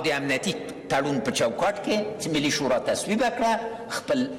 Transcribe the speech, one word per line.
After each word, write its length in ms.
د 140
امنیتي 360
تړون 320
په 60
چوکاټ 340
کې 120
چې 60
ملي 240
شورا 180
تصویب 340
کړه، 260
خپل 260